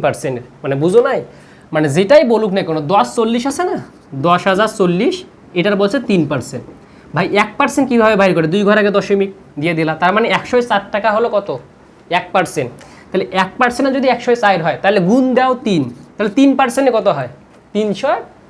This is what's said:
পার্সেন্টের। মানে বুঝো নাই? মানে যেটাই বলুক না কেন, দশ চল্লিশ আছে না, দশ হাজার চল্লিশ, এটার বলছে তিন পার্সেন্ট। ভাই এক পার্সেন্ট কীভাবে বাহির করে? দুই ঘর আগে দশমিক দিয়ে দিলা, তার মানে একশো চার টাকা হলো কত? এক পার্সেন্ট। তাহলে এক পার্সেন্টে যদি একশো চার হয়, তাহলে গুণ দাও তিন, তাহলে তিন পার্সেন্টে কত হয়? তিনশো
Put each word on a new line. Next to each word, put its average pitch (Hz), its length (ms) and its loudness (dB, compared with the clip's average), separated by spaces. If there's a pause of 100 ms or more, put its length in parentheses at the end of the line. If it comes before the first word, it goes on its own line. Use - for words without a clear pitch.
পার্সেন্টের। 131 420 -4 (180)
মানে 139 200 -2
বুঝো 190 240 4
নাই? 240 120 -2 (540)
মানে 156 220 2
যেটাই 262 280 6 (100)
বলুক 214 220 0
না 196 120 0
কেন, 156 100 -2 (160)
দশ 240 140 4 (100)
চল্লিশ 233 340 0
আছে 359 180 -2
না, 349 80 -4 (500)
দশ 175 220 2
হাজার 208 200 2 (100)
চল্লিশ, 190 360 0 (440)
এটার 202 220 0
বলছে 202 160 0 (120)
তিন 185 120 2 (100)
পার্সেন্ট। 123 340 -8 (500)
ভাই 175 100 0 (180)
এক 240 140 -10
পার্সেন্ট 277 340 0
কীভাবে 220 300 4
বাহির 185 160 4
করে? 160 160 0
দুই 208 140 2
ঘর 208 140 4
আগে 202 160 0
দশমিক 196 340 -2 (300)
দিয়ে 170 180 -2
দিলা, 160 220 0
তার 180 140 2
মানে 226 120 2 (100)
একশো 247 200 -2 (120)
চার 202 140 0 (100)
টাকা 214 220 -2
হলো 233 200 0
কত? - 140 -4 (600)
এক 175 240 -2
পার্সেন্ট। 156 360 -2 (400)
তাহলে 190 160 -2 (180)
এক 185 60 -6 (100)
পার্সেন্টে 262 380 0
যদি 262 180 -2
একশো 240 160 -2 (120)
চার 190 220 2
হয়, 143 160 -2
তাহলে 202 180 2 (100)
গুণ 254 160 4 (120)
দাও 254 140 2 (160)
তিন, 180 140 0 (340)
তাহলে 208 240 -4
তিন 277 100 6 (100)
পার্সেন্টে 269 380 0
কত 202 100 0 (100)
হয়? 127 120 -6 (440)
তিনশো 214 380 -2 (380)